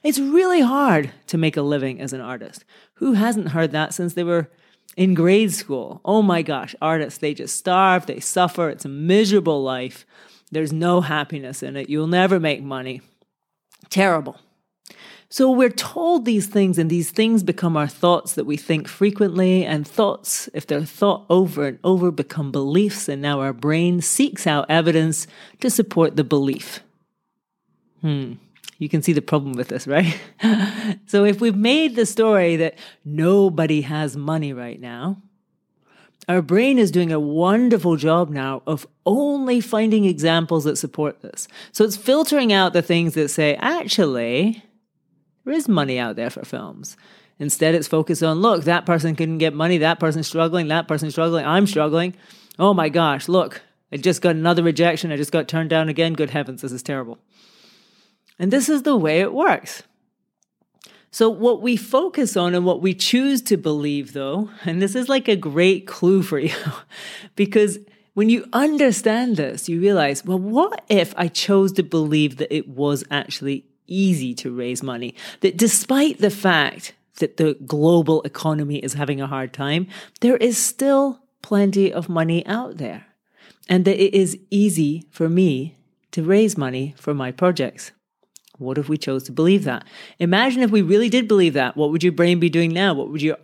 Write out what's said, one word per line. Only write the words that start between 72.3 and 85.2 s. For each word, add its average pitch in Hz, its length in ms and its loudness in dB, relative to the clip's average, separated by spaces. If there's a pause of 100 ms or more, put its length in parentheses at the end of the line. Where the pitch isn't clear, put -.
that 147 180 -6
it 151 140 -4
was 139 420 -2
actually 139 540 -6 (220)
easy 175 480 0
to 123 200 -10
raise 123 280 -6
money? 123 320 -8 (260)
That 180 160 2
despite 262 640 2
the 202 120 2
fact 175 640 0 (260)
that - 180 -2
the 156 180 0 (100)
global 156 560 4
economy 151 560 -4
is 135 160 -8
having 143 260 -4
a 135 60 -6
hard 131 260 -6
time, 151 340 -4 (340)
there 240 160 4
is 233 220 0
still 269 600 0 (220)
plenty 196 500 2
of 165 160 -6
money 165 380 0
out 226 300 -6
there, 117 300 -12 (640)
and 180 160 4
that 196 160 2
it 196 140 4
is 190 240 2 (120)
easy 165 600 0
for 165 180 -2